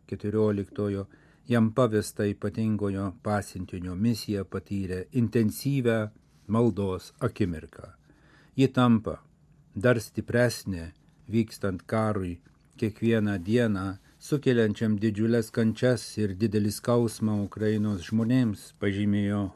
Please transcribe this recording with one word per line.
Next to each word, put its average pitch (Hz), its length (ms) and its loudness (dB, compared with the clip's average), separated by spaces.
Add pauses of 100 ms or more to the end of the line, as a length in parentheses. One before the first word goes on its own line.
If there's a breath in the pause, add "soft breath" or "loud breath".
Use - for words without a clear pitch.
keturioliktojo 104 920 -2 (480 soft breath)
jam 117 160 4 (100)
pavestą 107 560 0
ypatingojo 101 800 -2 (160)
pasiuntinio 95 720 -4
misiją 104 480 0
patyrė 95 540 -6 (100)
intensyvią 117 840 0 (500)
maldos 101 600 0 (100)
akimirką. 87 720 -4 (640 soft breath)
Ji 131 160 4
tampa 117 460 4 (580)
dar 117 240 4
stipresnė 107 960 -2 (340)
vykstant 101 560 -2
karui, 104 540 -2 (420)
kiekvieną 110 640 0
dieną 98 540 0 (180 soft breath)
sukeliančiam 113 800 0
didžiules 110 560 0
kančias 113 540 0 (120)
ir 101 220 -2
didelį 104 320 2
skausmą 107 680 0
Ukrainos 104 640 -2
žmonėms, 113 640 0 (100)
pažymėjo 101 760 0